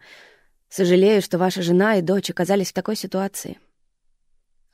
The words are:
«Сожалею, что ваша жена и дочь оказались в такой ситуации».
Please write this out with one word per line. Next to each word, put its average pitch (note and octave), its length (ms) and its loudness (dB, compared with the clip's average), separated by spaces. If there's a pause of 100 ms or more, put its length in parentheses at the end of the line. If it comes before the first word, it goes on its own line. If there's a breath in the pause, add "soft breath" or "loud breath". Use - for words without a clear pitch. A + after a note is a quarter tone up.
(680 loud breath)
«Сожалею, F#3+ 520 4
что F3+ 160 -4
ваша F#3 240 -2
жена F#3 360 2
и F#3 40 0
дочь F3+ 280 -2
оказались E3+ 420 -2
в - 20 -12
такой G#3+ 220 -6
ситуации». - 640 -8 (1160)